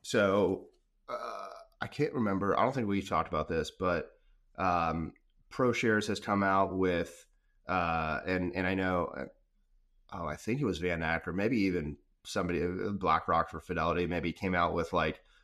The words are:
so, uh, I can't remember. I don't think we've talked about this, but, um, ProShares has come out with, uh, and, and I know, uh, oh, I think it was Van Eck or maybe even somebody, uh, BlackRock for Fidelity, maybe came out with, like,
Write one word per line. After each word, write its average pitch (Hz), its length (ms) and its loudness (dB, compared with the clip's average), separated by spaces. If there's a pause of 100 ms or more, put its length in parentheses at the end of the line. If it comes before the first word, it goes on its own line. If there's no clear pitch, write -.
so, 98 640 2 (420)
uh, 113 400 -8 (320)
I - 80 -4
can't - 260 -2
remember. 98 460 2
I 104 40 6
don't 127 100 4
think 120 140 0
we've 98 200 0
talked 80 220 0
about 78 180 0
this, 80 240 -2
but, 87 400 -2 (460)
um, 82 560 0 (380)
ProShares 117 560 2
has 101 120 -4
come 101 240 0
out 95 320 4
with, 90 500 0 (420)
uh, 82 580 0
and, 90 300 0
and 92 100 0
I 95 80 0
know, 92 420 0
uh, 67 100 -8 (880)
oh, 85 120 -8
I 76 100 -6
think 127 260 -4
it 139 40 0
was 87 140 -2
Van 85 240 -2
Eck 82 240 -2
or 85 60 -4
maybe 110 280 0
even 85 360 0 (280)
somebody, 87 380 -2
uh, 95 260 -4
BlackRock 85 600 2
for 78 120 -10
Fidelity, 85 460 0
maybe 85 260 -2
came 92 220 -2
out 85 180 2
with, 85 200 -2
like, 80 280 0 (220)